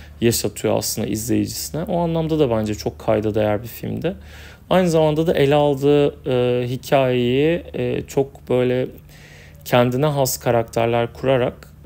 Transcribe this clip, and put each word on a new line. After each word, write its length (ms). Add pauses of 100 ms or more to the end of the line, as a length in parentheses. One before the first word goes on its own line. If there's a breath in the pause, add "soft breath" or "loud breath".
(200 loud breath)
yaşatıyor 580
aslında 300
izleyicisine. 760
O 160
anlamda 400
da 120
bence 240
çok 240
kayda 360
değer 280
bir 60
filmdi. 460 (560 loud breath)
Aynı 200
zamanda 360
da 80
ele 200
aldığı, 540
e, 600
hikayeyi, 920 (120)
e, 320
çok 420
böyle 380 (800 loud breath)
kendine 420
has 320
karakterler 760
kurarak, 600 (140)